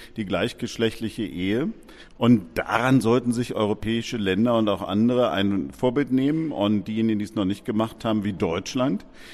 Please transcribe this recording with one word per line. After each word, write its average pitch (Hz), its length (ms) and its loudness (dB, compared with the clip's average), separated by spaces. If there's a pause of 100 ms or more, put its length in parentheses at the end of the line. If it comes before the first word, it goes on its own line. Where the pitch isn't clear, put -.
(180)
die 110 80 -4
gleichgeschlechtliche 110 1000 -2
Ehe. 95 440 -2 (480)
Und 117 400 4
daran 120 460 2
sollten 120 300 2
sich 117 220 -4
europäische 110 600 -2
Länder 107 400 2
und 107 140 2
auch 92 100 0
andere 113 500 2
ein 98 400 0
Vorbild 127 400 -2
nehmen. 147 400 0
Und 104 380 0
diejenigen, 110 300 0
die 104 80 -4
es - 80 -12
noch 107 100 0
nicht 98 220 -2
gemacht 110 400 -2
haben, 110 180 0
wie 104 80 -2
Deutschland, 107 720 -2 (300)